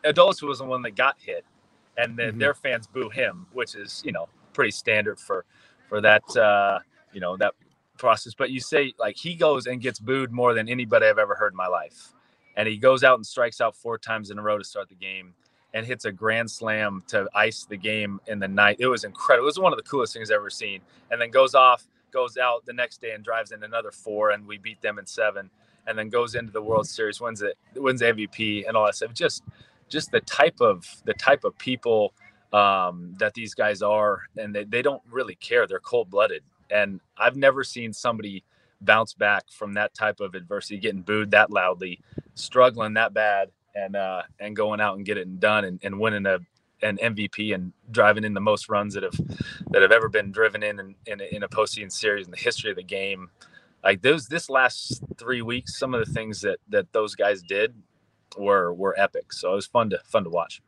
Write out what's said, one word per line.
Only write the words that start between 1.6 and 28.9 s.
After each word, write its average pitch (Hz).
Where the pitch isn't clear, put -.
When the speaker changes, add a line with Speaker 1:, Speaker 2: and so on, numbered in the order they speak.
Speaker 1:
and 117
then 113
Speaker 2:
Mm-hmm. 110
Speaker 1:
their 139
fans 120
boo 127
him, 107
which 120
is, 101
you 117
know, 92
pretty 113
standard 107
for, 95
for 104
that, 107
uh, 101
you 101
know, 90
that 101
process. 117
But 131
you 131
say, 143
like, 104
he 170
goes 139
and 127
gets 120
booed 127
more 123
than 110
anybody 117
I've 107
ever 101
heard 104
in 92
my 92
life. 82
And 107
he 107
goes 131
out 131
and 110
strikes 120
out 113
four 113
times 107
in 104
a 107
row 107
to 98
start 98
the 95
game 95
and 113
hits 123
a 104
grand 110
slam 107
to 101
ice 110
the 104
game 104
in 107
the 98
ninth. 101
It 123
was 120
incredible. 120
It -
was 151
one 185
of 120
the 110
coolest 127
things 110
I've 107
ever 104
seen. 98
And 117
then 117
goes 131
off, 127
goes 123
out 120
the 120
next 120
day 113
and 107
drives 113
in 107
another 110
four, 107
and 104
we 104
beat 107
them 104
in 98
seven. 98
And 110
then 107
goes 117
into 117
the 107
World 107
Series, 107
wins 113
it, 101
wins 131
the 117
M 113
V 107
P 104
and 113
all 107
that 104